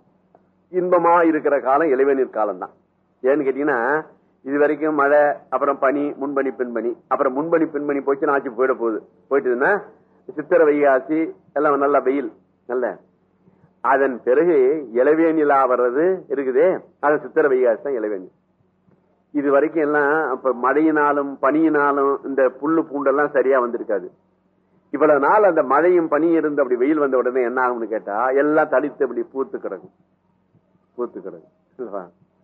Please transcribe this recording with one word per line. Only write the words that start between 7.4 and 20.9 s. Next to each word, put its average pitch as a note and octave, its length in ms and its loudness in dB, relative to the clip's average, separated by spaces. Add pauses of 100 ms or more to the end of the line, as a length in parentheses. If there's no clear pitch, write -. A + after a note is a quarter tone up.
பின்பனி D3 360 -4
போச்சுன்னா C#3 300 -2
ஆச்சு C#3 180 -2
போயிட B2+ 240 0
போகுது. A2+ 280 -4 (280)
போயிட்டுதுன்னா C3+ 520 0 (540)
சித்திரை, D#3+ 300 2
வைகாசி D3 680 0 (180)
எல்லாம் D3 240 0
நல்லா C#3+ 220 2
வெயில், C3 320 -2 (360)
நல்ல. A#2 300 -4 (840)
அதன் C3+ 420 0
பிறகு C#3+ 680 2
இளவேனிலா D3 640 2 (120)
வர்றது C3 580 0
இருக்குதே, C3+ 560 0 (160)
அது D3 200 0
சித்திரை, C#3+ 300 0
வைகாசி B2+ 320 2
தான் C#3+ 120 -6
இளவேனில். G#2+ 380 -6 (1000)
இது C#3 200 -2
வரைக்கும் D3+ 300 2
எல்லாம் D3 480 0
அப்ப B2+ 240 -2
மழையினாலும் C#3+ 880 0